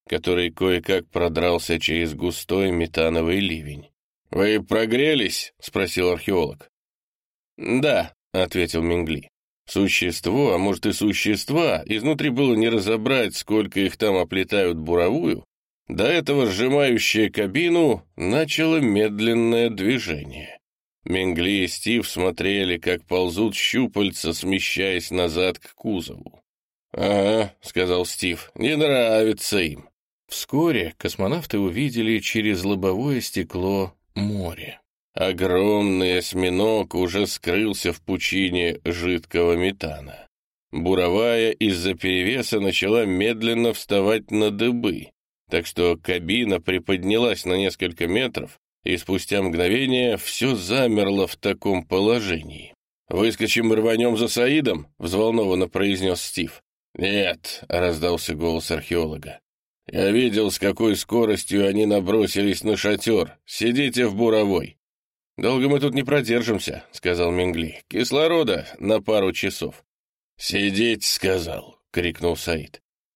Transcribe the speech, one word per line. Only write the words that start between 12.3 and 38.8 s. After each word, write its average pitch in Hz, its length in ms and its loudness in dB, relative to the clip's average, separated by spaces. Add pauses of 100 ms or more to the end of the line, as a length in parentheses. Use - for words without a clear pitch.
было 123 240 2
не 110 140 4
разобрать, 113 680 0
сколько 104 440 0
их 95 160 0
там 104 200 2
оплетают 92 600 0
буровую, 87 680 0 (440)
до 87 160 -2
этого 143 420 2
сжимающее 113 840 2
кабину 139 760 2 (120)
начало 156 640 0
медленное 117 920 2
движение". 92 880 -4 (460)
Мингли 92 600 0
и 85 40 -2
Стив 110 400 -2
смотрели, 92 720 0
как 90 260 -4
ползут 92 500 0
щупальца, 101 800 0
смещаясь 92 800 -2
назад 90 480 0
к - 160 -20
кузову. - 680 -8 (500)
"Ага", 101 680 0
сказал 90 440 0
Стив, — - 500 -6
"не 147 220 -2
нравится 110 800 2
им". 80 300 -2 (400)
Вскоре 131 720 0
космонавты 110 600 -4
увидели 110 600 0
через 104 460 -2
лобовое 101 560 0
стекло 95 720 -4 (200)
море. 101 680 -6 (320)
Огромный 92 1040 2
осьминог 92 760 0
уже 92 320 0
скрылся 95 640 -2
в - 80 -10
пучине 90 840 -2